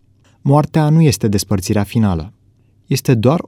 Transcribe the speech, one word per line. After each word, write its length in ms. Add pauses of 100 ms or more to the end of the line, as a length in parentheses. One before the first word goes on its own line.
(420)
Moartea 480
nu 120
este 260
despărțirea 560
finală. 500 (520)
Este 280
doar 340